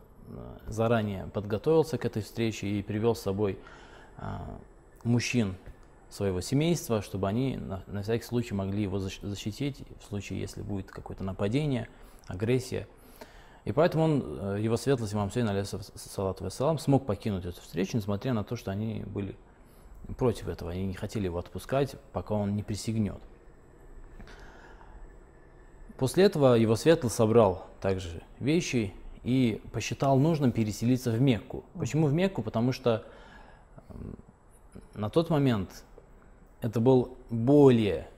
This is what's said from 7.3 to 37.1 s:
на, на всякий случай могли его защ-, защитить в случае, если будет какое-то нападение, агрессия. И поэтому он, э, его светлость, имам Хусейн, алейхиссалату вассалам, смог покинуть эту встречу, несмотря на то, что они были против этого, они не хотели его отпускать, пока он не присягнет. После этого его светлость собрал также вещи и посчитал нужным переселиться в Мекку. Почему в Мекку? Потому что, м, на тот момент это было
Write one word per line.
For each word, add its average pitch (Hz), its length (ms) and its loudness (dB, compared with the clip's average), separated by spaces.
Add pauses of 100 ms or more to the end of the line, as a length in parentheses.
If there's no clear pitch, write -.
на, 92 320 -8
на 101 140 -6
всякий 113 200 -2
случай 117 320 -2
могли 98 260 -2
его 98 180 -2
защ-, 95 280 -6
защитить 107 560 -6 (180)
в - 40 -20
случае, 98 340 -8
если 95 240 -8
будет 98 300 -8
какое-то - 320 -10
нападение, 113 640 -2 (400)
агрессия. 107 580 -2 (800)
И 107 80 -4
поэтому 160 320 4
он, 151 180 4
э, 95 380 -4
его 113 160 2
светлость, 117 380 0
имам 101 160 0
Хусейн, 120 180 0
алейхиссалату 98 960 -4
вассалам, 143 340 0
смог 135 280 2
покинуть 98 380 -2
эту 87 160 -8
встречу, 165 360 -4
несмотря 101 380 -2
на 104 100 -2
то, 123 100 -8
что 110 160 -6
они 104 340 -4
были 98 320 -6 (800)
против 113 300 0
этого, 87 240 -6
они 92 160 -4
не 95 80 -4
хотели 104 300 -4
его 87 160 -2
отпускать, - 560 -4 (160)
пока - 240 -4
он 101 180 0
не 104 80 -2
присягнет. 107 580 -4 (2750)
После 165 260 4
этого 139 300 6
его 113 220 6
светлость 156 380 4
собрал 107 520 6 (160)
также 92 400 -2 (160)
вещи 123 560 0 (280)
и 120 380 2 (100)
посчитал 131 480 0
нужным 143 320 4
переселиться 113 600 0
в 113 100 0
Мекку. 127 420 2 (120)
Почему 156 320 0
в 139 80 2
Мекку? 185 260 0
Потому 113 320 0
что, 113 320 0 (840)
м, - 260 -12 (760)
на 104 160 -6
тот 165 180 2
момент 131 560 2 (760)
это 117 180 0
было 123 300 6 (180)